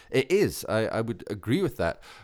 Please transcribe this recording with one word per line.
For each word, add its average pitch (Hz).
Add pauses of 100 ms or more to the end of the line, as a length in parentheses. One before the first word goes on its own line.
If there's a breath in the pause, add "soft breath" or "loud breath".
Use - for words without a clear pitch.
It -
is. 185
I, 110
I 113
would 113
agree 110
with 147
that. - (220 loud breath)